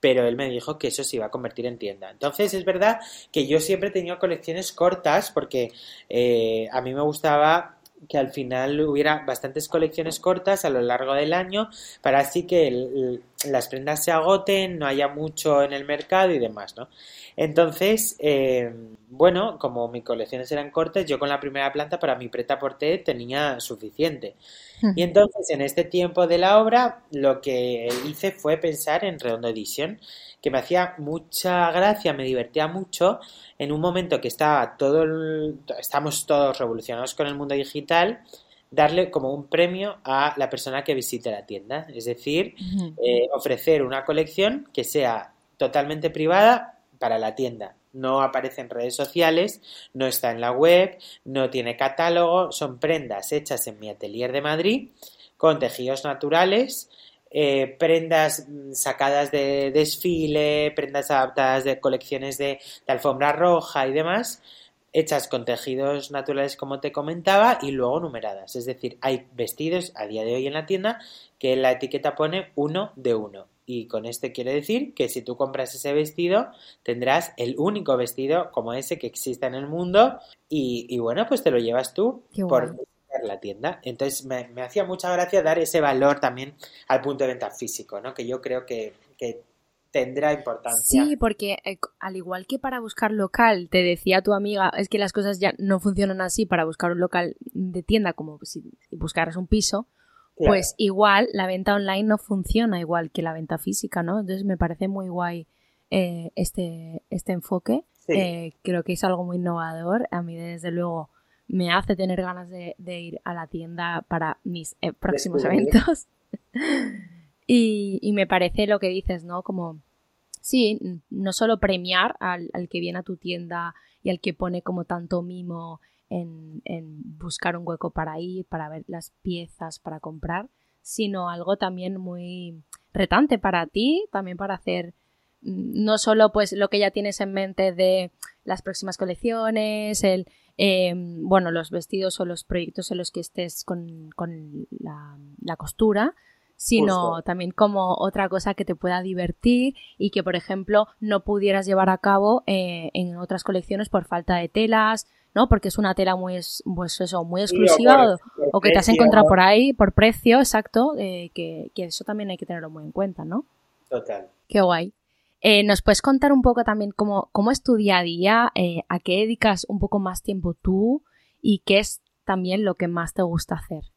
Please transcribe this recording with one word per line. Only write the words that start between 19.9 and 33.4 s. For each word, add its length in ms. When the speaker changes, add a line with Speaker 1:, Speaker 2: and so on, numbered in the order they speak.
Speaker 1:
colecciones 480
eran 180
cortas, 360
yo 120
con 120
la 100
primera 320
planta 260
para 180
mi 120
prêt-à-porter 760
tenía 580
suficiente. 760
Speaker 2:
Ujú. 120
Speaker 1:
Y 80
entonces, 460
en 140
este 220
tiempo 420
de 100
la 240
obra, 420
lo 280
que 480
hice 240
fue 280
pensar 480
en 120
Redondo 300
Edition, 520
que 80
me 80
hacía 400
mucha 760
gracia, 400
me 120
divertía 440
mucho, 520